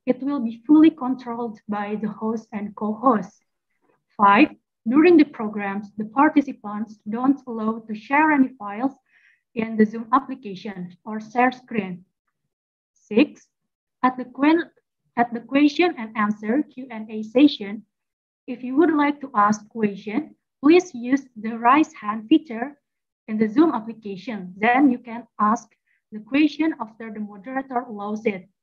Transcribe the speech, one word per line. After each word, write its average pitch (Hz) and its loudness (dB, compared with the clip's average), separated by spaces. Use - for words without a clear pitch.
it 254 -2
will 285 -4
be 226 -8
fully 311 8
controlled 240 -8
by 208 -6
the 214 -6
host 220 -6
and 208 -10
co-host. 214 -2
Five, 208 6
during 311 6
the 294 8
programs, 208 -8
the 214 -6
participants 233 -2
don't 254 -2
allow 226 -4
to 214 -8
share 294 0
any 269 2
files 214 -6
in 226 -6
the 214 6
Zoom 226 -10
application 202 -6
or 220 -10
share 247 0
screen. 190 -10
Six, - -2
at 254 0
the 254 -10
quen-, 294 0
at 240 0
the 233 -10
question 294 2
and 220 -10
answer 214 -2
Q 254 -16
and 220 -14
A 220 -8
session, 214 2
if 254 -12
you 254 -8
would 330 4
like 294 0
to - -16
ask 208 0
question, 214 -6
please 339 6
use 247 -4
the 220 -8
raise 262 2
hand 214 -10
feature 285 -2
in 214 -6
the 220 0
Zoom 285 2
application. 208 -10
Then 247 4
you 247 -2
can 233 -16
ask 214 0
the 214 -14
question 302 0
after 226 -12
the 214 -12
moderator 254 -8
allows 214 -8
it. 190 -6